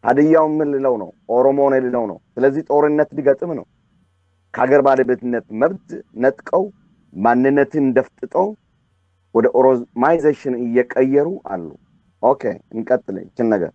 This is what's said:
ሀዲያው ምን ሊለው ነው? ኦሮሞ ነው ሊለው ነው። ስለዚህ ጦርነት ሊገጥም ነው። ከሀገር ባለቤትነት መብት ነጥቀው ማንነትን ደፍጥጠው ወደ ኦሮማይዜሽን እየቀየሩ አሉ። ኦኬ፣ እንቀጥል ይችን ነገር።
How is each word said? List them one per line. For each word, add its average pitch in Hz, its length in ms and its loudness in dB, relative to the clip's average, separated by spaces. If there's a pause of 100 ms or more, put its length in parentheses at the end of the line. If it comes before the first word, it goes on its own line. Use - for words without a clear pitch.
ሀዲያው 151 460 4
ምን 151 200 -2
ሊለው 135 280 -2
ነው? 92 120 -10 (200)
ኦሮሞ 131 380 2
ነው 135 140 2
ሊለው 123 260 -4
ነው። 87 100 -10 (120)
ስለዚህ 135 360 0
ጦርነት 147 480 0
ሊገጥም 143 400 -2
ነው። 113 120 -12 (880)
ከሀገር 131 280 2
ባለቤትነት 123 720 0
መብት 147 380 -4 (260)
ነጥቀው 139 480 -2 (500)
ማንነትን 135 800 0
ደፍጥጠው 160 540 -2 (880)
ወደ 117 180 2
ኦሮማይዜሽን 131 1040 0
እየቀየሩ 123 680 0 (180)
አሉ። 90 220 -10 (560)
ኦኬ፣ 135 180 2 (260)
እንቀጥል 110 500 -6
ይችን 92 320 -6
ነገር። 92 260 -2